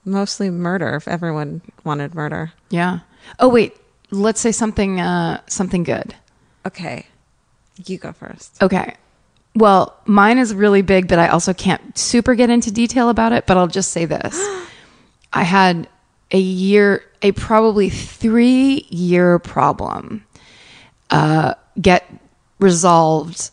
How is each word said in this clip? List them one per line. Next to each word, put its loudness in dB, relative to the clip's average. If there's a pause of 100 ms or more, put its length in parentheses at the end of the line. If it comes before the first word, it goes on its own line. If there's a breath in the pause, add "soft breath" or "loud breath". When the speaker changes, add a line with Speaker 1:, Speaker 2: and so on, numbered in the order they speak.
Speaker 1:
Mostly -4
murder, -4
if -10
everyone -6 (220)
wanted -6
murder. -8 (180)
Speaker 2:
Yeah. -2 (400 loud breath)
Oh, 4
wait. 2 (360)
Let's -2
say 0
something, -4
uh, -4
something -4
good. -6 (520)
Speaker 1:
Okay. -12 (800)
You -10
go -16
first. -14
Speaker 2:
Okay. -2 (600)
Well, 4 (100)
mine 4
is -2
really 4
big, 2
but 2
I 4
also 0
can't -4
super 0
get 4
into 0
detail 0
about 0
it, -2
but 4
I'll 2
just -4
say -4
this. -6 (580 loud breath)
<gasps> -20
I 0
had 2 (440)
a 2
year, 2 (180)
a 2
probably 2
three-year 2
problem, -4 (840 soft breath)
uh, 2 (260)
get 4 (560)
resolved 2